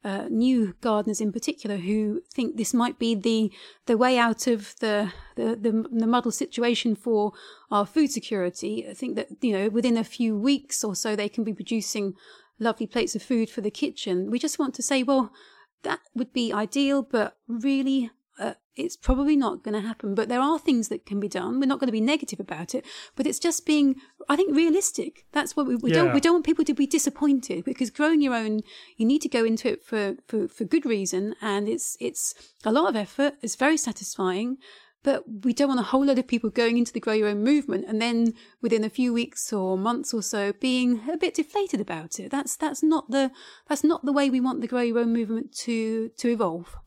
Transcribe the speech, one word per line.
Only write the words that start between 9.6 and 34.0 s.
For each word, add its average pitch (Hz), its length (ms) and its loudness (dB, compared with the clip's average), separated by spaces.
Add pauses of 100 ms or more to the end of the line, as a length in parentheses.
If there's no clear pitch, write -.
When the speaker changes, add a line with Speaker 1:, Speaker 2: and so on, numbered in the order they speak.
Speaker 1:
within 226 280 2
a 226 60 0
few 220 340 -2
weeks 277 460 0
or 202 120 -4
so, 214 200 -2
they 208 140 -2
can 226 140 -4
be 214 100 -2
producing 196 600 -4 (460)
lovely 220 260 0
plates 233 300 -2
of - 80 -6
food 226 260 0
for - 120 -8
the 208 100 -4
kitchen. 190 580 -4
We 233 80 -2
just 302 220 -4
want 277 160 -2
to 240 80 -6
say, 269 180 2
well, 254 300 2 (500)
that - 200 -6 (120)
would - 180 -4
be 233 220 -2
ideal, 277 480 0
but 233 360 -2 (100)
really 262 640 0 (640)
it's 330 220 -6
probably 277 380 2
not 262 280 0
gonna 214 180 -2
happen, 208 340 -4
but 214 140 0
there 247 120 2
are 302 180 2
things 240 300 2
that - 160 -8
can 202 140 -4
be 202 80 -2
done. 214 320 -2
We're 277 80 2
not 269 120 0
gonna 254 120 0
be 220 100 0
negative 277 380 0
about 170 340 -8
it, - 120 -4 (300)
but 226 120 0
it's 269 120 -2
just - 260 -2
being, 285 300 4 (320)
I 294 80 2
think, 349 200 2
realistic. 330 760 0
That's 294 240 -2
what 285 120 0
we, 254 80 0
we 233 160 0
don't, 339 160 6
Speaker 2:
Yeah. - 60 2
Speaker 1:
we 277 60 6
don't 339 140 6
want 349 120 4
people 320 200 2
to 294 80 0
be 277 140 2
disappointed, 277 760 0
because 254 240 -2
growing 302 320 2
your 262 120 2
own, 220 280 -2 (360)
you 226 80 0
need 285 160 4
to - 80 -4
go 233 160 2
into 226 260 0
it - 120 -6
for, 208 320 -4 (120)
for, 214 200 -2
for - 160 -8
good 302 220 0
reason, 202 560 -2
and 208 280 -2
it's, - 300 -4
it's - 340 -6 (320)
a 214 60 2
lot 247 180 4
of 220 60 -2
effort, 277 460 -2
it's 220 140 -6
very 302 220 2
satisfying, 208 800 -4 (460)